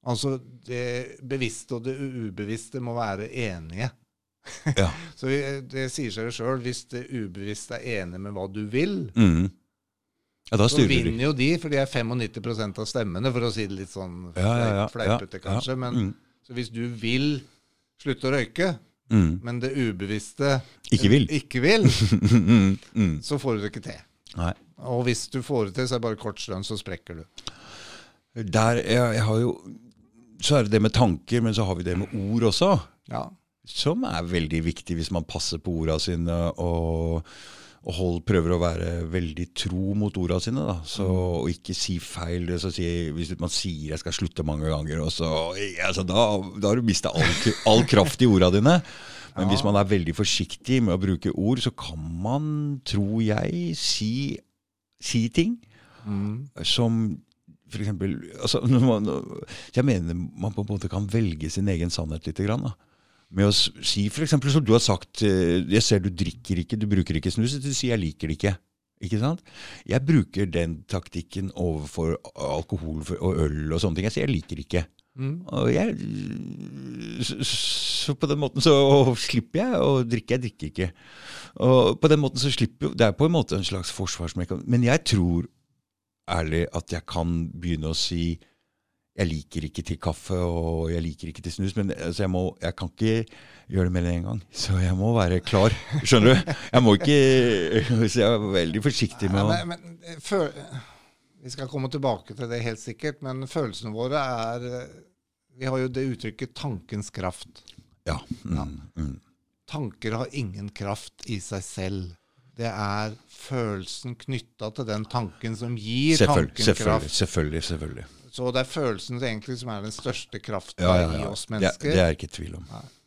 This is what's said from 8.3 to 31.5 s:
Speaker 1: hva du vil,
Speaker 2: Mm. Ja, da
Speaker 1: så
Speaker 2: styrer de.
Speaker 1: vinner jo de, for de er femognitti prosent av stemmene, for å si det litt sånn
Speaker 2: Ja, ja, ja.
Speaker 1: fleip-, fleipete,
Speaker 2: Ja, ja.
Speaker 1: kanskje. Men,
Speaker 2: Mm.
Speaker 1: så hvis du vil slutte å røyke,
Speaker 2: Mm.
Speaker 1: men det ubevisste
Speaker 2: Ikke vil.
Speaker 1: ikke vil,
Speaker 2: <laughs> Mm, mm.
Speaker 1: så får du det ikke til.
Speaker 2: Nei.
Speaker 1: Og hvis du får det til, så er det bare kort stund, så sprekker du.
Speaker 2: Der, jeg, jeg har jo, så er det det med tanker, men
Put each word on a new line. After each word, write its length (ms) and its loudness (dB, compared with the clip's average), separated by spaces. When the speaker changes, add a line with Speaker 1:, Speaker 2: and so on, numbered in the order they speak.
Speaker 1:
hva 100 -6
du 220 -8
vil, 380 -2
Speaker 2:
Mm. 320 4
Ja, 140 0
da 80 6
Speaker 1:
så 80 2
Speaker 2:
styrer 160 6
de. 100 4
Speaker 1:
vinner 220 0
jo 100 2
de, 220 2
for 160 -6
de 80 2
er 100 0
femognitti 480 -4
prosent 400 -6
av 80 -6
stemmene, 480 -2
for 80 0
å 80 0
si 160 -4
det 80 -8
litt 160 -10
sånn 460 -12
Speaker 2:
Ja, 160 2
ja, 240 2
ja. 100 2
Speaker 1:
fleip-, 300 0
fleipete, 240 -8
Speaker 2:
Ja, 0 -
ja. 60 -12
Speaker 1:
kanskje. 200 -2
Men, 200 -4
Speaker 2:
Mm. 160 0
Speaker 1:
så 80 -18
hvis 160 -6
du 140 -6
vil 300 0
slutte 280 -4
å 20 2
røyke, 380 0
Speaker 2:
Mm. 320 4
Speaker 1:
men 160 -6
det 160 -4
ubevisste 880 -2
Speaker 2:
Ikke 180 4
vil. 160 8
Speaker 1:
ikke 340 -4
vil, 220 4
Speaker 2:
<laughs> 80 6
Mm, 480 6
mm. 280 2
Speaker 1:
så 200 -4
får 160 -2
du 60 -6
det 80 -6
ikke 100 -12
til. 160 -12
Speaker 2:
Nei. 160 -2
Speaker 1:
Og 300 -4
hvis 200 0
du 140 -6
får 240 0
det 80 -10
til, 140 -2
så 80 -2
er 20 0
det 80 -2
bare 160 -4
kort 160 -8
stund, 260 -8
så 140 -8
sprekker 400 -12
du. 60 -14
Speaker 2:
Der, 480 2
jeg, 320 2
jeg 80 2
har 160 2
jo, 120 2
så 180 4
er 80 4
det 100 4
det 80 8
med 100 4
tanker, 480 4
men 140 2